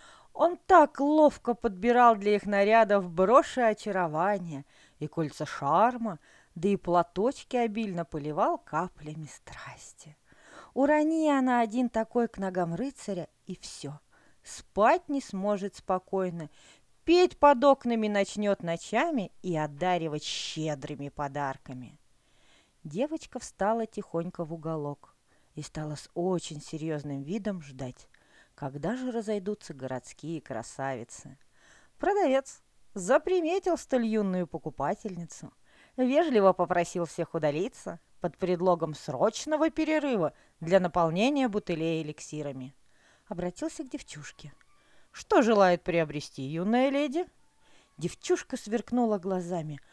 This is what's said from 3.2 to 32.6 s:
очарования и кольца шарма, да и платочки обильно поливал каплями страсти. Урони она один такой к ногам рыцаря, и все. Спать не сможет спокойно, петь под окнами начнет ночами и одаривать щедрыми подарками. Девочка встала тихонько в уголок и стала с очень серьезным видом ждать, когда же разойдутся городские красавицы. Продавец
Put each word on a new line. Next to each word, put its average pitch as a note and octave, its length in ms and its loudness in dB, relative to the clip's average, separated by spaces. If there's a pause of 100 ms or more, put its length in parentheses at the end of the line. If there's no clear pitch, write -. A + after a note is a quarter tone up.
очарования F3+ 1040 -2 (340)
и D3+ 80 -6
кольца D3+ 380 -6
шарма, G3+ 760 2 (360)
да E3+ 120 -2
и G3+ 80 4
платочки F3+ 800 0
обильно G#3+ 480 -2
поливал E3 540 -2
каплями D#3 760 -8
страсти. - 840 -20 (560)
Урони D4+ 560 4
она B3+ 320 4
один A#3 260 0
такой A#3 400 0
к - 100 -12
ногам F#3 380 -2
рыцаря, G3 540 -6 (160)
и F#3 120 -10
все. - 400 -14 (460)
Спать - 640 2
не C#4 140 -4
сможет G3 560 -4
спокойно, F#3 720 -4 (560)
петь F4+ 340 4
под C#4+ 240 6
окнами A#3+ 460 4
начнет G3+ 520 0
ночами G#3+ 680 -2 (100)
и F3+ 140 -4
одаривать D3+ 680 -2
щедрыми C#3+ 840 -8
подарками. C3+ 920 -8 (840)
Девочка B3+ 560 -6
встала A3 460 -2
тихонько F3 580 -8
в D#3 100 -8
уголок D#3 640 -8 (380)
и D3 80 -12
стала D3+ 340 -8
с - 180 -16
очень E3+ 480 -4
серьезным D3 600 -8
видом F#3+ 380 -6
ждать, C3 480 -14 (460)
когда D3 400 -6
же B3+ 160 -6
разойдутся G#3 600 -6
городские C3 680 -10
красавицы. B2+ 960 -8 (600)
Продавец E4 640 0 (320)